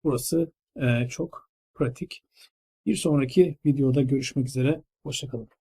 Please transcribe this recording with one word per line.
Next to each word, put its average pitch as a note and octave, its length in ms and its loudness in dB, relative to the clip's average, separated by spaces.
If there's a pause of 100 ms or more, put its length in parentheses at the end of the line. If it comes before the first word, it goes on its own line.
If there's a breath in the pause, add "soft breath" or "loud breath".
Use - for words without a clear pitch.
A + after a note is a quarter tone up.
burası. D#3+ 480 -2 (240)
E, B2 320 0
çok - 420 -10 (240)
pratik. - 500 -6 (640 soft breath)
Bir G#3 100 0
sonraki D3+ 680 2
videoda C#3 360 4
görüşmek C3 460 -2
üzere. C3 360 0 (200)
Hoşça C3+ 240 -8
kalın. A2+ 220 -10 (120)